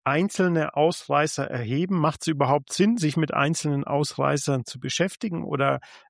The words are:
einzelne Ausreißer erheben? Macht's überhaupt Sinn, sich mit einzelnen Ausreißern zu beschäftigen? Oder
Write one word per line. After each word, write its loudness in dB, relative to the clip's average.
einzelne 0
Ausreißer 0
erheben? -2
Macht's 0
überhaupt 0
Sinn, 4
sich 0
mit 0
einzelnen 0
Ausreißern 0
zu -14
beschäftigen? -4
Oder 0